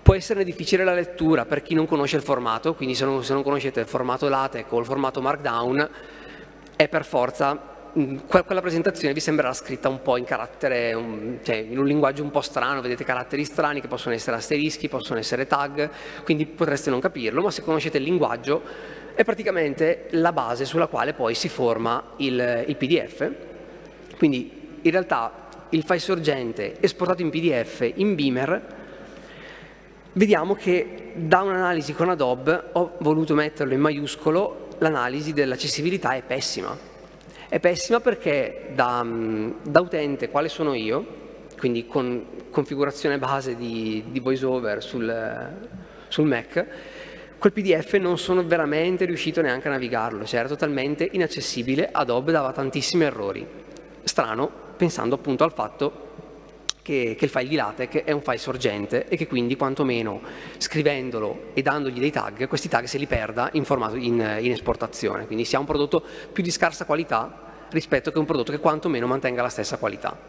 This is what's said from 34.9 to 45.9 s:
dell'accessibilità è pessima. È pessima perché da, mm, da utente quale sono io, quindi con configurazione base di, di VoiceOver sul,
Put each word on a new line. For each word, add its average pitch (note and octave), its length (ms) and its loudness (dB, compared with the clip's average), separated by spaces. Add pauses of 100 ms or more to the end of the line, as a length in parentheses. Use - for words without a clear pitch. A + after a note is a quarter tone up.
dell'accessibilità C#3+ 840 0
è B2+ 80 -6
pessima. G#2 520 -4 (720)
È - 120 0
pessima F3 420 2
perché D3 720 0
da, B2 300 2
mm, A2+ 480 -2 (100)
da D3 180 4
utente D3 500 0
quale D3+ 200 0
sono D#3 240 0
io, A#2 320 -2 (520)
quindi A#2+ 280 0
con B2 400 -2 (240)
configurazione C#3+ 680 0
base C3 360 -2
di, A2+ 520 -4
di B2+ 120 -4
VoiceOver B2+ 640 0
sul, A2+ 680 -4 (600)